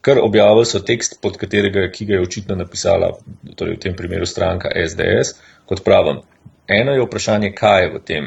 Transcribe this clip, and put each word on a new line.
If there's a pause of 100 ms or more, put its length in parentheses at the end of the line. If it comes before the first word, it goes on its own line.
Kar
objavili
so
tekst,
pod
katerega,
ki
ga
je
očitno
napisala, (440)
torej
v
tem
primeru
stranka
S
D (140)
S, (320)
kot
pravim, (480)
eno
je
vprašanje,
kaj
je
v
tem